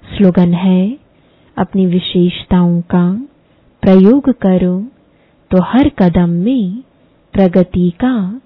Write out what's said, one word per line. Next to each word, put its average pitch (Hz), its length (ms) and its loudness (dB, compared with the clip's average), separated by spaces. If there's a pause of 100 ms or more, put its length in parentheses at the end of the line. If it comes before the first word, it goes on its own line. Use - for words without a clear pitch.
(180)
स्लोगन 180 360 2
है, 185 440 0 (600)
अपनी 190 280 -2
विशेषताओं 175 960 -2
का 185 440 -2 (560)
प्रयोग 202 480 4
करो 185 580 -2 (640)
तो 185 100 2
हर 269 280 0
कदम 175 400 0
में 202 540 -4 (500)
प्रगति 180 560 0
का 233 560 -4